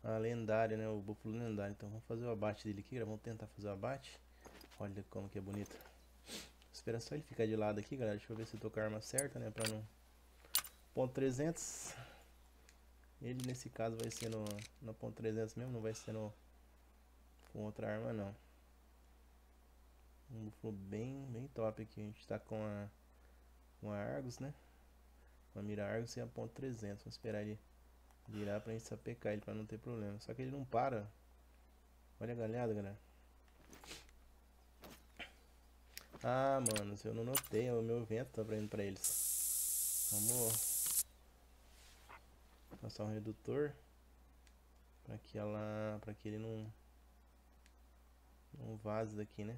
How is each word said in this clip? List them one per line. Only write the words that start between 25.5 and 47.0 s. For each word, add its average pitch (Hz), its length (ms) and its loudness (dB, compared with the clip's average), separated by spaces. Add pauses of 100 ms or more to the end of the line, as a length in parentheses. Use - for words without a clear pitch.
Com 104 60 -6
a 101 40 -4
mira 104 220 0
Argus 113 320 0
e 117 40 -2
a 123 60 -2
ponto 113 260 -6
trezentos. 110 500 -4
Vamos 113 120 -10
esperar 107 260 -2
ele 107 160 -2 (680)
virar 104 340 0
pra 113 120 -4
gente 113 120 -4
sapecar 110 480 -2
ele, 104 80 0
pra 104 120 -6
não 107 120 -2
ter 110 140 -6
problema. 107 400 -4
Só - 140 -8
que 127 80 -4
ele 131 100 -2
não 139 140 -4
para. 120 420 4 (1120)
Olha 113 140 -2
a - 20 -2
galhada, 113 380 2
galera. 101 260 -2 (3250)
Ah, 131 360 6
mano, 104 440 6
eu 113 100 0
não 113 100 0
notei. 123 480 2
O 117 100 6
meu 117 220 4
vento 110 400 0
tá 110 120 0
indo 104 140 0
pra 104 140 0
eles. - 1300 2
Vamos 113 960 4 (1800)
passar 110 220 -4
um 107 100 0
redutor 117 600 0 (1300)
pra 113 140 -8
que - 200 -8
ela, 107 640 0
pra 107 120 -6
que - 140 -8
ele 107 100 -2
não, 110 360 -4 (1800)